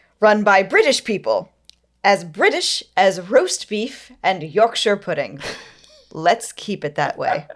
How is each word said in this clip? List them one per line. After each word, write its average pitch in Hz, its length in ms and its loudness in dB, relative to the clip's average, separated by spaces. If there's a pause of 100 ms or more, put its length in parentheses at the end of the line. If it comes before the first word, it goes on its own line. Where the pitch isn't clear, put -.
(200)
run 214 240 4
by 196 200 4
British 311 400 2
people, 110 480 -4 (520)
as 196 200 4
British 269 580 -2 (140)
as 190 260 2
roast 269 460 0
beef 214 440 -8 (120)
and 185 200 0
Yorkshire 202 540 0
pudding. 147 420 -8 (720)
Let's 165 420 -2
keep - 320 -10
it 147 100 -8
that 143 220 -4
way. 147 380 -4